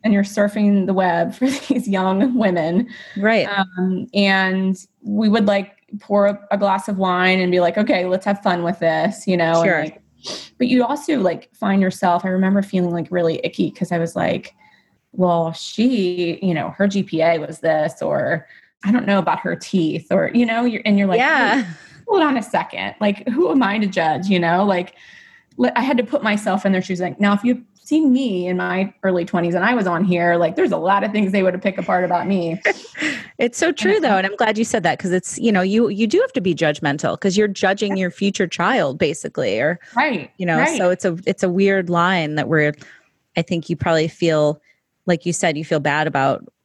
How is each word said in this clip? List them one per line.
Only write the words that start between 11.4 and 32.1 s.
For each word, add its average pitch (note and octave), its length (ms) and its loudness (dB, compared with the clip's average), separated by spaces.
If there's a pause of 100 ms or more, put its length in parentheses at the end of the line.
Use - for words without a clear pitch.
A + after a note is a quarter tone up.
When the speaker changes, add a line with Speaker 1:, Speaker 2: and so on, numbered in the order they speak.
Speaker 1:
find G3 260 0
yourself, F3+ 420 0
I F#3+ 60 -4
remember F#3+ 320 2
feeling, F#3 300 -2
like, E3+ 200 -4
really E3+ 320 0
icky - 280 -2
'cause - 200 -6
I F3 60 -2
was E3 180 -4
like, - 380 -4 (580)
"Well, E3+ 420 0
she, F3+ 920 -2
you F3 80 0
know, D#3 160 -4
her G3+ 180 -2
G G3 160 0
P D#3+ 180 -2
A E3 180 2
was D3+ 200 -10
this," D#3 420 -2
or, D3 460 -2 (380)
"I G3 60 2
don't A#3+ 140 2
know G3 140 2
about E3 200 -2
her E3+ 160 -4
teeth," - 560 -2
or, E3+ 220 0
you A#3+ 120 4
know, A3+ 200 -2
you're, A3+ 200 -2
and G3+ 120 4
you're G3+ 100 2
like, F#3 120 2
Speaker 2:
Yeah. C4 380 2
Speaker 1:
"Wait, A#3 80 -2 (420)
hold G4+ 160 2
on C4+ 140 2
a G#3+ 60 -4
second. - 580 -6
Like, G#3 280 -2
who D4+ 220 0
am C4+ 120 2
I G3+ 160 0
to G#3+ 80 0
judge?" E3+ 400 -2
You F#3 120 4
know, F3 240 2
like, F#3 320 -2 (640)
li-, B3 180 2
I A#3 60 2
had C4+ 160 0
to A#3+ 60 0
put - 200 -2
myself G#3 420 -2
in G3 60 2
their F#3 100 2
shoes. F#3 200 -6
Like, E3+ 180 -6
now, G3+ 140 4
if G3+ 100 0
you'd B3 220 0 (180)
seen D4+ 300 2
me G3+ 340 0
in F3+ 100 -2
my F3+ 360 -2 (100)
early F3+ 220 0
twenties F3 300 -2
and F3+ 100 0
I A#3+ 80 2
was G#3 140 0
on F3 180 0
here, F3 300 2
like, E3+ 200 2
there's D#4 160 2
a E3+ 60 -2
lot G3 260 2
of G#3 80 -4
things G#3 200 0
they G3 120 2
would F#3 120 2
have F#3+ 80 -8
picked F#3+ 160 -2
apart F3+ 260 0
about F3 220 -2